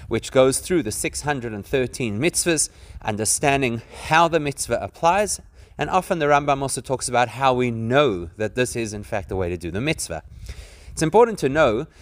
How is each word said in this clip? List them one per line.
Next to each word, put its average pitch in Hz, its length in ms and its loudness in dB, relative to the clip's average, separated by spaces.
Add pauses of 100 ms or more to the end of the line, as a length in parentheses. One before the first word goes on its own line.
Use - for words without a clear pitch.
which 110 220 -4
goes 131 280 6
through 170 240 0
the 104 100 -4
six - 300 -6
hundred 123 320 -4
and 101 100 -8
thirteen 123 560 -2
mitzvahs, 165 480 0 (320)
understanding 117 800 0 (280)
how 165 200 6
the 165 100 2
mitzvah 135 440 -4
applies, 180 580 0 (380)
and 147 100 -2
often 185 300 0
the 147 80 0
Rambam 143 340 2
also 135 220 -4
talks - 260 -4
about 120 200 2
how 127 260 2
we 123 160 2
know 113 560 2 (100)
that 107 180 -4
this 123 220 -2
is 113 160 -4
in 104 100 -8
fact 98 280 -6
the 101 60 -4
way 90 120 -2
to 87 80 -4
do 85 140 -8
the 92 100 -4
mitzvah. 127 420 -6 (680)
It's - 80 -6
important 208 380 4
to 143 100 0
know 139 380 2 (160)